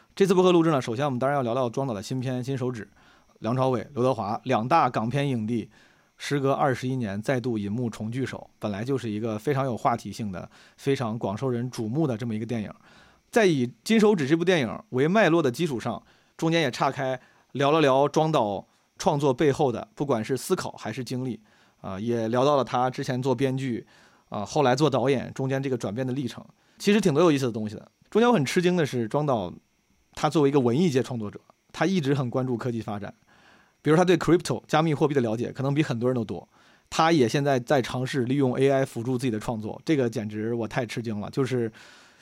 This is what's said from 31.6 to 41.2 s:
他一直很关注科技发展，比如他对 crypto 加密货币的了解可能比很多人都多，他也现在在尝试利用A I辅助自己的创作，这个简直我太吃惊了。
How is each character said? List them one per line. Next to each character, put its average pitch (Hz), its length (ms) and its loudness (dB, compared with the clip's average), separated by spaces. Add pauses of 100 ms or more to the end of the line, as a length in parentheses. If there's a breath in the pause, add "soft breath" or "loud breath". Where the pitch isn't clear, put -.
他 160 120 0
一 190 140 0
直 139 140 0
很 131 160 0
关 127 180 -2
注 127 80 -2
科 120 160 -4
技 117 100 -6
发 104 160 -8
展， 101 160 -12 (680 soft breath)
比 - 80 0
如 156 80 6
他 180 80 6
对 175 120 6
crypto 160 500 0
加 156 140 2
密 160 120 0
货 143 120 2
币 147 80 0
的 139 60 2
了 113 160 0
解 113 160 -4
可 - 100 -8
能 139 120 -2
比 151 100 2
很 123 160 -4
多 123 100 0
人 131 60 0
都 117 80 -2
多， 95 240 -10 (420 soft breath)
他 160 220 4
也 139 160 6
现 143 160 0
在 139 160 2
在 131 220 2
尝 127 260 -6
试 131 160 -2
利 127 120 0
用 131 220 2
A 135 120 4
I 135 160 2
辅 117 180 -8
助 127 140 -2
自 127 100 -2
己 120 40 0
的 107 60 -4
创 110 240 -6
作， 104 220 -12
这 160 140 2
个 123 120 2
简 113 200 -6
直 107 240 -6
我 120 120 -4
太 120 200 -4
吃 120 160 -8
惊 110 180 -6
了。 95 100 -8